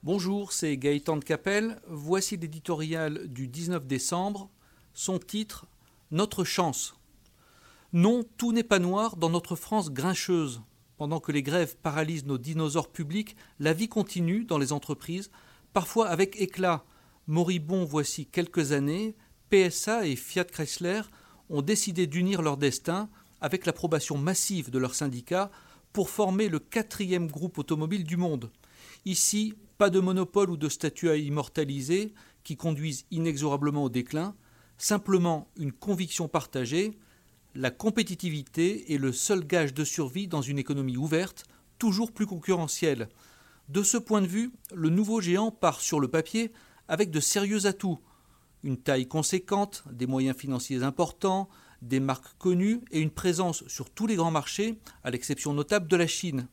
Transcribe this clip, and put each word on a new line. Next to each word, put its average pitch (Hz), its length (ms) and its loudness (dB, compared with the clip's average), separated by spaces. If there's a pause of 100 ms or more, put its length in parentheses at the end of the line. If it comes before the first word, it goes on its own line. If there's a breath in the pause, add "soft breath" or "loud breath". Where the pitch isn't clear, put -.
Bonjour, 190 500 -2
c'est 151 260 -2
Gaëtan 147 400 0
de 139 60 -6
Capelle. 208 600 0
Voici 170 520 -2
l'éditorial 156 920 -4
du 131 200 -8
dix-neuf 165 380 -4
décembre. 185 640 -2 (460 soft breath)
Son 190 240 -2
titre, - 480 -8 (440 soft breath)
Notre 190 320 0
chance. - 560 -2 (920 soft breath)
Non, 220 320 6 (140)
tout 233 140 0
n'est 226 100 2
pas 220 160 4
noir 196 380 0
dans 165 120 2
notre 170 280 0
France 196 340 -2
grincheuse. 139 720 0 (340)
Pendant 151 240 -4
que 156 120 -4
les 143 100 2
grèves 156 340 0
paralysent 156 480 -2
nos 139 140 -2
dinosaures 156 520 -2
publics, 170 460 -6 (220 loud breath)
la 151 160 2
vie 220 160 -2
continue 190 560 0
dans 170 100 0
les 139 160 0
entreprises, 160 580 -6 (440 loud breath)
parfois 202 340 2
avec 196 320 0
éclat. 180 420 0 (440 soft breath)
Moribond 170 580 2
voici 147 400 -2
quelques 165 480 0
années, 160 420 0 (360 soft breath)
P 196 100 8
S 180 260 2
A 220 200 0
et 135 100 0
Fiat - 280 -2
Chrysler 175 580 -4 (480 loud breath)
ont 147 100 0
décidé 180 460 2
d'unir 180 340 0
leur 147 160 2
destin 170 540 0 (320 soft breath)
avec 170 240 -2
l'approbation 156 500 0
massive 160 540 0
de 131 80 0
leurs 127 160 0
syndicats 156 560 -2 (420 loud breath)
pour 196 160 0
former 202 400 2
le 160 100 0
quatrième 185 680 -2
groupe 156 320 -6
automobile 160 460 -2
du 160 120 -2
monde. 151 340 -2 (540 loud breath)
Ici, 214 500 0 (220)
pas 202 120 6
de 185 100 6
monopole 185 520 2
ou 165 80 -4
de 147 100 -2
statut 156 400 -2
à 156 80 6
immortaliser 151 960 -2 (320 loud breath)
qui 151 120 -8
conduisent 156 540 -2
inexorablement 147 760 0
au 131 40 2
déclin, 151 480 -4 (400 soft breath)
simplement 180 800 2
une 143 160 -4
conviction 180 560 -4
partagée, 151 720 -2 (560 soft breath)
la 131 160 -2
compétitivité 180 1200 -2
est 143 60 0
le 135 120 2
seul 170 360 -2
gage 151 260 2
de 147 120 -2
survie 160 440 -4
dans 160 140 -2
une 139 160 -4
économie 131 400 -2
ouverte, 160 460 -2 (340 soft breath)
toujours 226 340 2
plus 214 140 -2
concurrentielle. 160 840 0 (600 soft breath)
De 180 120 0
ce 220 140 4
point 214 240 2
de 190 60 2
vue, 226 260 -2 (220)
le 160 160 2
nouveau 208 320 2
géant 185 280 4
part 180 300 2
sur - 180 0
le 135 100 4
papier 220 440 0 (340 loud breath)
avec 170 240 2
de 151 100 2
sérieux 202 440 2
atouts. 190 360 0 (600 soft breath)
Une 135 140 -2
taille 131 320 0
conséquente, 190 840 0
des 123 160 -4
moyens 131 300 2
financiers 131 460 -2
importants, 185 640 0 (320 loud breath)
des 123 200 0
marques 135 360 -4
connues 190 540 2
et 160 100 0
une 156 100 2
présence 175 560 0
sur - 220 -8
tous - 180 -4
les 214 100 2
grands 165 140 4
marchés, 208 480 0 (260 loud breath)
à 131 60 -2
l'exception 135 440 -2
notable 160 340 0
de 180 80 6
la 170 100 6
Chine. 135 460 -2